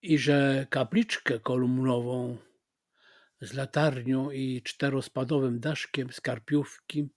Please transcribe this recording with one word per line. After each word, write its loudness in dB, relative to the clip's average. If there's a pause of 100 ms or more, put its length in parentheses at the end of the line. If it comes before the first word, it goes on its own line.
I 4
że 4
kapliczkę 0
kolumnową 0 (1040)
z -14
latarnią 0
i -4
czterospadowym -2
daszkiem -6
z -14
karpiówki -4